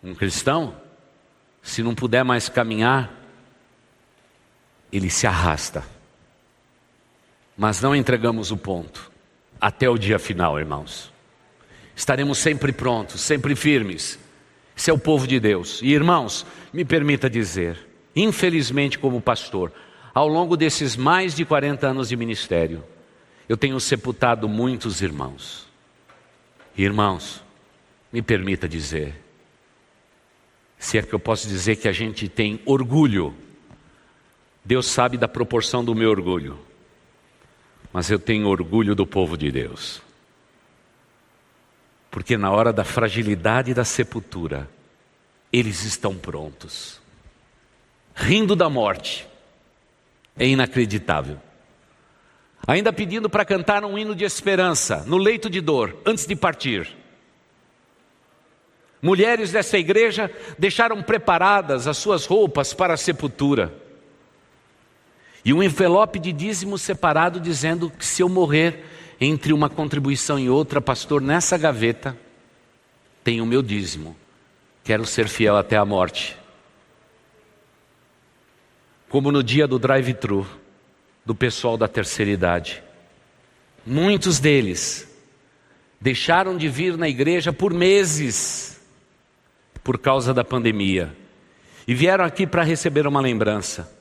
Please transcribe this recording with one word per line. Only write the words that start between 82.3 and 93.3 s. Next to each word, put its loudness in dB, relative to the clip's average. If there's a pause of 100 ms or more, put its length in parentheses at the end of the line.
Muitos 2
deles 2 (920)
deixaram 2
de -2
vir -2
na 0
igreja 0
por 0
meses, 0 (1040)
por -2
causa 2
da 2
pandemia. 0 (720)
E 0
vieram 4
aqui 0
para 2
receber 0
uma 2
lembrança. -2